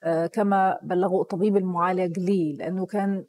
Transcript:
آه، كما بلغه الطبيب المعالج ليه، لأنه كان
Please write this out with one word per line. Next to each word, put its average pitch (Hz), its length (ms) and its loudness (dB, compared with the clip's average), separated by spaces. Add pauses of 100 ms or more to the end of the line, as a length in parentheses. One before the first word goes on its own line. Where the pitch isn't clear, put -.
آه، 165 240 0
كما 196 560 0
بلغه 180 380 0
الطبيب 202 360 0
المعالج 185 640 0
ليه، 175 380 0
لأنه 185 280 -4
كان 196 440 -2